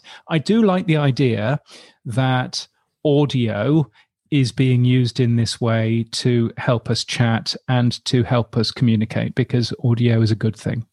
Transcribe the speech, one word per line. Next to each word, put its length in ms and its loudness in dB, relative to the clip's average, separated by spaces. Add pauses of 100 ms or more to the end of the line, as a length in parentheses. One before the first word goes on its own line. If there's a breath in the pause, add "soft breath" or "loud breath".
(280 loud breath)
I 100 -2
do 260 2
like 220 0
the 120 2
idea 640 0 (460 loud breath)
that 600 -2 (380)
audio 840 0 (420 soft breath)
is 200 2
being 340 2
used 340 2
in 160 2
this 240 -2
way 520 0
to 460 0
help 320 -2
us 140 -2
chat 520 -2 (120)
and 380 0
to 180 2
help 340 -2
us 140 0
communicate, 640 0
because 380 -2 (100)
audio 380 2
is 100 2
a 40 0
good 200 -2
thing. 380 -8